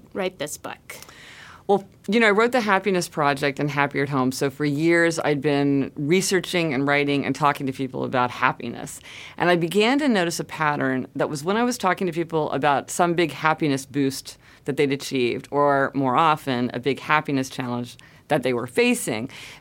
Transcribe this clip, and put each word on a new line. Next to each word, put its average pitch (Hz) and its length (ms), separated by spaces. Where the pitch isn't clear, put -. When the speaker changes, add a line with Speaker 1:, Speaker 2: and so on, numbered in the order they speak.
Speaker 1:
write 185 240
this 147 180
book? - 420
Speaker 2:
Well, 196 160
you 220 120
know, 226 80
I - 20
wrote 226 220
The 247 100
Happiness 190 480
Project 143 500
and 147 120
Happier 143 320
at 139 60
Home. 131 220
So 139 200
for 151 140
years, 165 520
I'd 147 240
been 143 540
researching 170 800
and 139 120
writing 143 380
and 135 100
talking 143 300
to 131 80
people 135 300
about 123 260
happiness. - 680
And 170 140
I 175 60
began 202 420
to 302 100
notice 175 320
a 156 40
pattern 135 720
that 139 120
was 143 160
when 196 140
I 233 60
was 247 160
talking 185 260
to 165 80
people 160 380
about 139 400
some 175 240
big 165 160
happiness 156 520
boost 139 540
that 139 120
they'd 143 160
achieved, 135 560
or 139 460
more 131 200
often, 139 560
a 123 80
big 127 200
happiness 147 500
challenge 123 480
that 139 160
they 131 100
were 120 140
facing, 226 640